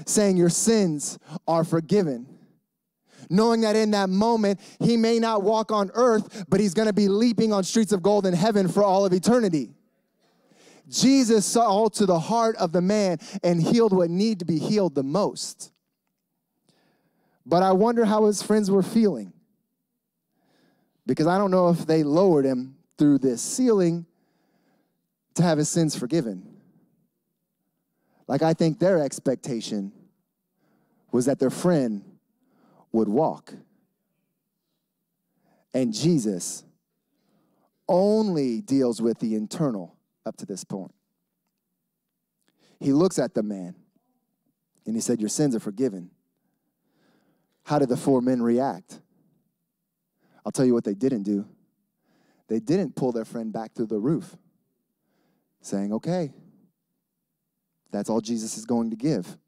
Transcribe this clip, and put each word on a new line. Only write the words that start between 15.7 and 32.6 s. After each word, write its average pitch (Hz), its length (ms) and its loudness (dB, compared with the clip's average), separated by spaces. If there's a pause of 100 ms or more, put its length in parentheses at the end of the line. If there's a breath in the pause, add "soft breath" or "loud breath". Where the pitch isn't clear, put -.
But 170 180 2
I 190 80 4
wonder 233 320 2
how 214 220 2
his 208 160 0
friends 208 280 0
were 196 140 2
feeling, 175 480 -2 (1700)
because 151 220 0
I 180 100 2
don't 196 140 0
know 180 180 4
if 170 160 0
they 160 180 2
lowered 156 400 4
him 131 320 -2 (220)
through 147 220 4
this 127 220 -2
ceiling 185 640 0 (1300)
to - 60 2
have 165 160 2
his 151 120 0
sins 160 260 0
forgiven. 117 500 -4 (1800)
Like, 135 140 -2
I 165 120 2
think 165 260 0
their 175 220 2
expectation 113 920 -6 (1200)
was 120 120 0
that 135 140 -2
their 131 100 0
friend 127 540 0 (880 soft breath)